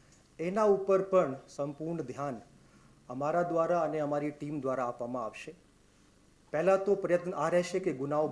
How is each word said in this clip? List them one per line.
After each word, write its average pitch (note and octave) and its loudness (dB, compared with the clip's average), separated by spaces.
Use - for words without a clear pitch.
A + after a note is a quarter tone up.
એના G3 0
ઉપર F#3+ 4
પણ C#3 4
સંપૂર્ણ D#3 -6
ધ્યાન B2 -8
અમારા D3+ 0
દ્વારા E3 2
અને D3+ -2
અમારી D3 -2
ટીમ D3 -8
દ્વારા B2+ -2
આપવામાં A#2+ -6
આવશે. - -16
પહેલાં F#3+ 4
તો G3+ 2
પ્રયત્ન F3 -2
આ D3+ 0
રહેશે F3+ 2
કે F#3 -2
ગુનાઓ D3 -2